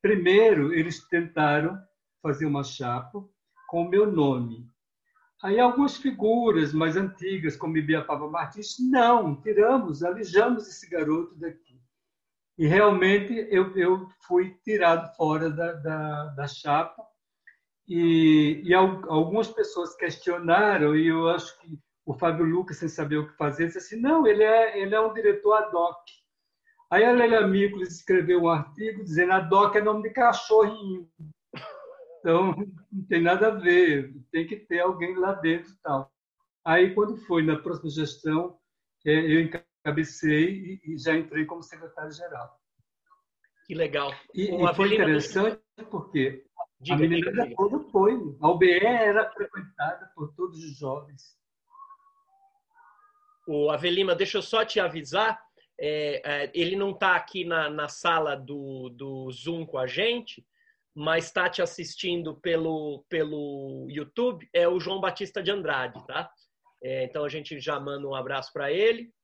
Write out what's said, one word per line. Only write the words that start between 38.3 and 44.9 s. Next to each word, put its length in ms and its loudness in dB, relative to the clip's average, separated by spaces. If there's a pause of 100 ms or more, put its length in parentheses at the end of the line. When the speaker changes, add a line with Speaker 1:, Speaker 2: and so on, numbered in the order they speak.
Speaker 1:
é, 60 4
eu 280 4
encabecei 1400 -2
e, 100 -10
e 40 -10
já 180 0
entrei 300 -4
como 160 -12
secretário-geral. 1000 -16 (1040)
Speaker 2:
Que 80 -12
legal. 380 -4 (220)
Speaker 1:
E, 160 -2
Speaker 2:
Ô, 60 -4
Speaker 1:
e 20 -4
foi 100 4
Speaker 2:
Avelino, 260 2 (100)